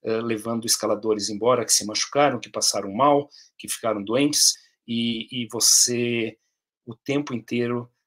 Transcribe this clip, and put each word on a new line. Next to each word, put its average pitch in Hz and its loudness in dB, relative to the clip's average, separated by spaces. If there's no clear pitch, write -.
eh, 113 -2
levando 113 -4
escaladores 107 0
embora, 110 2
que - 2
se - 2
machucaram, 123 0
que - -14
passaram 101 -2
mal, 143 4
que - -14
ficaram 107 -2
doentes, 131 2
e, 117 -2
e 120 -8
você, 120 2
o 120 -16
tempo 143 -4
inteiro, 120 -4